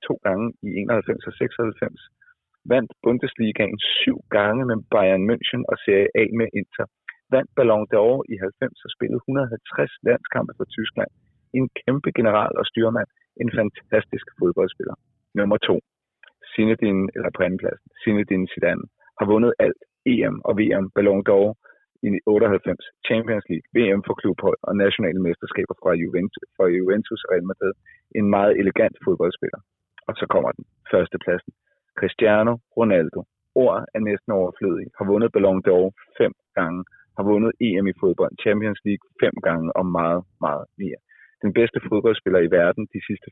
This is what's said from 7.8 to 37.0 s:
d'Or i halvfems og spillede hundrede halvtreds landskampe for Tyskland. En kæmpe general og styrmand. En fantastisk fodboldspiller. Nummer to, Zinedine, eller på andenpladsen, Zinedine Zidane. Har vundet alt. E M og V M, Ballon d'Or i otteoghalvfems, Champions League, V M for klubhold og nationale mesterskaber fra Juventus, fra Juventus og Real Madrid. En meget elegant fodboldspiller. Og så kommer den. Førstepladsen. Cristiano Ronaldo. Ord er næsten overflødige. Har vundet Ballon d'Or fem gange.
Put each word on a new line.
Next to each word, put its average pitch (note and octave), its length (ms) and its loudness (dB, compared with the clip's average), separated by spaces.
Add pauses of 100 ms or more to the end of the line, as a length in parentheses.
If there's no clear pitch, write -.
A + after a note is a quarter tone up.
d'Or A2+ 240 4 (160)
i - 100 -6
halvfems - 420 -6
og - 100 -14
spillede A#2 300 -4
hundrede C3 280 -2
halvtreds - 420 -4 (120)
landskampe - 500 -2
for - 80 -6 (100)
Tyskland. - 360 -6 (460)
En C3 80 0 (160)
kæmpe C#3 280 -2 (100)
general G#2+ 420 2
og - 100 -4
styrmand. A2+ 380 0 (320)
En A#2 80 -2 (100)
fantastisk - 680 -2 (120)
fodboldspiller. F#2 560 -2 (420)
Nummer G#2 200 0 (100)
to, F2+ 80 2 (760)
Zinedine, G#2+ 520 0 (120)
eller - 200 -4
på F#2+ 120 -4
andenpladsen, - 420 -6 (120)
Zinedine G2+ 500 0
Zidane. - 340 -2 (340)
Har G#2 140 0
vundet A#2 200 4 (120)
alt. - 160 -2 (300)
E A#2+ 40 2 (180)
M - 40 -10 (100)
og A#2 100 2
V G#2+ 40 2 (220)
M, - 20 -4 (100)
Ballon G2+ 340 2
d'Or G2+ 180 6 (600)
i - 20 0 (220)
otteoghalvfems, G#2 540 2 (220)
Champions A2+ 440 -2
League, - 240 -6
V - 20 4 (200)
M G2+ 100 -2
for - 140 -2
klubhold - 380 0 (100)
og G2+ 40 -2 (120)
nationale F#2+ 420 0
mesterskaber - 540 -6
fra F#2 100 2 (120)
Juventus, F2+ 420 -4 (100)
fra F#2+ 100 2 (120)
Juventus G#2 480 -2
og - 80 -8
Real F2 180 0
Madrid. G2 220 -4 (460)
En G#2 60 2 (100)
meget G2+ 260 4
elegant G2 340 0 (100)
fodboldspiller. - 560 -2 (480)
Og G#2 100 -8
så - 140 -4
kommer B1+ 240 2
den. - 60 -16 (280)
Førstepladsen. F2+ 600 -2 (480)
Cristiano G#2+ 540 2 (240)
Ronaldo. F#2+ 420 2 (440)
Ord G#2+ 180 2 (140)
er A2 140 -4
næsten G2+ 300 -4
overflødige. F2+ 580 -2
Har G#2 140 -4
vundet A2 220 4
Ballon G2 340 4
d'Or F#2 200 6 (320)
fem - 140 2 (260)
gange. F2 220 -4 (360)